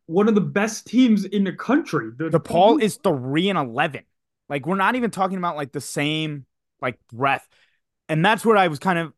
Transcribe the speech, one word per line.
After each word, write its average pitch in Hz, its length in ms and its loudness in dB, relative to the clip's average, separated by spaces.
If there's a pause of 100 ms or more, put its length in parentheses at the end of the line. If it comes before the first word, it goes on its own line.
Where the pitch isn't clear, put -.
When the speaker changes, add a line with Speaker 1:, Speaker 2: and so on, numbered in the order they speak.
Speaker 1:
One 196 220 2
of 220 80 4
the 202 60 4
best 202 460 -4
teams 220 380 4
in 208 180 -2
the 180 100 -2
country. 165 640 -2
The 156 140 -6
Speaker 2:
DePaul 160 100 2
Speaker 1:
DePaul 214 420 4
Speaker 2:
is 208 160 0
three 151 520 0
and 180 100 -2
eleven. 131 440 -4 (460)
Like, 143 160 -6
we're 180 100 -2
not 196 200 0
even 233 160 -2
talking 190 260 -2
about, 175 180 -4
like, 147 160 -8
the 147 80 -8
same, 151 640 -6 (360)
like, 127 260 -6
breath. 131 400 -2 (640)
And 160 160 0
that's 214 200 2
what 220 120 6
I 185 100 4
was 147 120 -4
kind 180 200 0
of, 165 180 -8